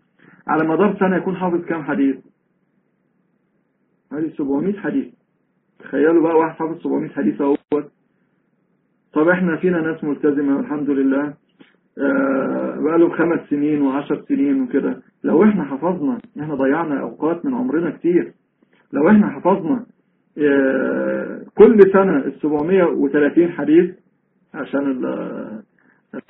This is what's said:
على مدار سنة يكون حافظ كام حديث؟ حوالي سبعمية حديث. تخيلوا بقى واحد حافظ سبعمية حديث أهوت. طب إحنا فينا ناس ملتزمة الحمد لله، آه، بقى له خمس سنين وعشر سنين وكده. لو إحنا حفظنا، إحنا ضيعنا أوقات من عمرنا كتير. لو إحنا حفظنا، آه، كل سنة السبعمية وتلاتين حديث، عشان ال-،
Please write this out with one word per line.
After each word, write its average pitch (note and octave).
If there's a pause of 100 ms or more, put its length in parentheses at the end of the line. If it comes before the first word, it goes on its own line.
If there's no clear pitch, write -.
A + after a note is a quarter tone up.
(480)
على D#3+
مدار F#3+
سنة F#3
يكون F3
حافظ F3
كام D#3+
حديث؟ C#3 (1900)
حوالي D3+
سبعمية D3+
حديث. D3 (720)
تخيلوا D#3
بقى E3
واحد D#3+
حافظ D#3+
سبعمية C#3+
حديث -
أهوت. D3 (1200)
طب D#3
إحنا F3+
فينا F3
ناس D#3+
ملتزمة C#3+
الحمد C#3+
لله، C#3 (640)
آه، C3+
بقى D#3+
له E3+
خمس E3 (100)
سنين D3
وعشر C#3
سنين C#3
وكده. C3 (220)
لو D3
إحنا G3
حفظنا، C#3 (220)
إحنا D3+
ضيعنا C#3
أوقات D3+
من C3
عمرنا C#3
كتير. E3 (600)
لو C#3+
إحنا G3+
حفظنا، D3+ (520)
آه، C3+ (120)
كل G#3+ (120)
سنة F#3+
السبعمية D3+
وتلاتين D3
حديث، D#3+ (640)
عشان C4+
ال-، A3 (680)